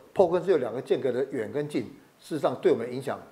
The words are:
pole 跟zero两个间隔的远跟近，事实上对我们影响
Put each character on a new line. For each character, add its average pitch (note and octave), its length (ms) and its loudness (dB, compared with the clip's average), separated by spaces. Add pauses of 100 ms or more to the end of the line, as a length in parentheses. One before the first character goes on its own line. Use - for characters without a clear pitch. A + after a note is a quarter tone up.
(160)
pole F3+ 140 6
跟 F3 140 0
zero F3+ 140 4
两 A#2+ 140 -4
个 B2+ 100 -6
间 C3 200 0
隔 B2+ 100 0
的 B2+ 200 -2
远 G#2+ 200 -4
跟 D3 160 -4
近， C#3+ 160 -2 (360)
事 - 160 -8
实 C#3+ 40 -4
上 C3+ 220 0
对 F#3 100 6
我 A#2+ 60 4
们 A#2 160 -6
影 C3 80 -8
响 G#2+ 180 -6 (120)